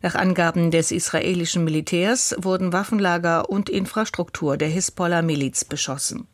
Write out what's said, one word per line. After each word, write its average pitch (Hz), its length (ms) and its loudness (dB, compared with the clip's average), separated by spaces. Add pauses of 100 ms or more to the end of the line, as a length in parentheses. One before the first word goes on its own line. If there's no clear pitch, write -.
Nach 175 140 -2
Angaben 175 560 2
des 160 200 2
israelischen 170 720 0
Militärs 170 720 0
wurden 185 340 0
Waffenlager 175 760 2
und 196 180 0
Infrastruktur 185 880 -2
der 151 120 0
Hisbollah-Miliz 165 1000 0
beschossen. - 680 -6